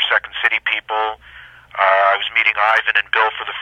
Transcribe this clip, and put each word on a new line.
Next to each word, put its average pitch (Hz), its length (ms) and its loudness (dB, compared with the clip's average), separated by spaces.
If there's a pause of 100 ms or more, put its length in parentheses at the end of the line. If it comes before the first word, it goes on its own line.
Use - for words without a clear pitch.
Second - 320 -2
City 110 240 -2
people. 110 560 -4 (540)
Uh, 98 400 4
I - 80 2
was 104 160 -4
meeting 113 160 2
Ivan 110 480 2
and - 80 -12
Bill 110 240 0
for 107 160 -10
the - 120 -10